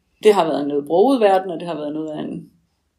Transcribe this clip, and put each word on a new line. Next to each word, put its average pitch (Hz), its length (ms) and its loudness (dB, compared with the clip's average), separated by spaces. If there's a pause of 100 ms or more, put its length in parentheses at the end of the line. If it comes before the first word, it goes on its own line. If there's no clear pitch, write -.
(240)
Det 208 100 6
har 180 120 4
været 143 220 -2
noget 143 180 -2
broget 220 360 2
verden, 190 300 2
og 165 80 -8
det 170 80 -10
har 165 80 -8
været 147 180 -8
noget 156 160 -8
af 151 100 -12
en, 156 320 -12 (480)